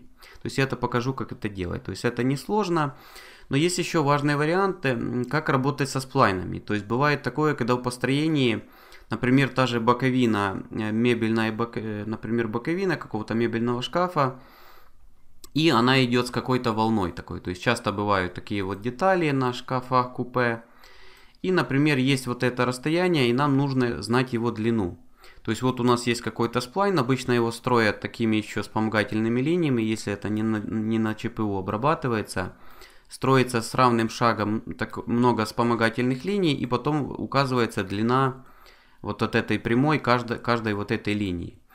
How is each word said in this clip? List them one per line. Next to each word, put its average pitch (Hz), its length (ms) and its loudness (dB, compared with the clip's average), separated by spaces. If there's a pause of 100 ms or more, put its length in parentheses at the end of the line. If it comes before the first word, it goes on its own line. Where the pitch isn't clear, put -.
(420)
То - 40 -8
есть 117 120 -4
я 135 60 4
это 135 120 -2
покажу, 123 360 -2
как 113 200 -6
это - 160 -8
делать. 87 360 -6
То 95 60 -8
есть 95 140 -8
это 120 200 0
несложно. 156 680 0 (560)
Но 135 60 0
есть 175 220 2
еще 165 240 0
важные 143 340 2
варианты, 180 520 0
м, 120 360 -2
как 151 240 -2
работать 135 400 0
со 135 120 -4
сплайнами. 92 580 0
То - 160 -4
есть 101 120 -2
бывает 139 360 0
такое, 147 320 0
когда 123 200 0
в 123 80 -2
построении, 131 800 0 (480)
например, 127 380 2
та 131 180 0
же 120 140 -2
боковина, 117 880 2
э, 107 220 -4
мебельная 113 600 2
бок-, 113 240 -4
э, 107 300 -6
например, 113 420 -4
боковина 160 480 -2
какого-то - 380 -6
мебельного 120 480 0
шкафа, 156 580 -2 (1120)
и 160 160 4
она 131 340 6
идет 123 220 2
с 123 40 -8
какой-то 123 420 0
волной 107 400 2
такой. - 280 -10
То - 100 -6
есть 90 120 -6
часто 113 300 0
бывают 98 420 0
такие 101 280 -4
вот 95 180 -6
детали 165 500 0
на 131 220 0
шкафах 127 640 -2
купе. 120 480 -2 (800)
И, 185 100 0
например, 147 460 4
есть 131 280 2
вот 123 160 -2
это 123 220 2
расстояние, 156 640 2
и 120 40 4
нам 139 240 2
нужно 131 460 0
знать 127 300 0
его 117 180 0
длину. 107 480 -2 (440)
То 110 100 -4
есть 110 100 -4
вот 127 180 0
у 120 40 0
нас 120 240 4
есть 117 120 0
какой-то 117 400 -2
сплайн, 196 380 0
обычно 131 340 0
его 117 200 2
строят 117 480 2
такими 107 360 0
еще 107 260 -4
вспомогательными 110 800 0
линиями, 147 420 0
если 110 300 -2
это 101 160 -6
не 107 140 -2
на, 110 160 0
не 110 400 -2
на 110 160 0
Ч 117 140 -8
П 110 140 -4
У 101 140 0
обрабатывается. 107 960 -2 (560)
Строится 127 540 2
с - 120 -8
равным 117 340 4
шагом 107 520 0 (180)
так - 280 -6
много 117 380 2
вспомогательных 120 800 0
линий, 185 300 2
и 131 120 -4
потом 127 500 -2
указывается 120 680 0
длина 123 600 0 (580)
вот 104 200 -4
от 113 140 0
этой 110 240 0
прямой 135 400 2
каждой, 120 380 0
каждой 113 360 -2
вот 101 160 -6
этой 107 240 -2
линии. 87 460 -4 (140)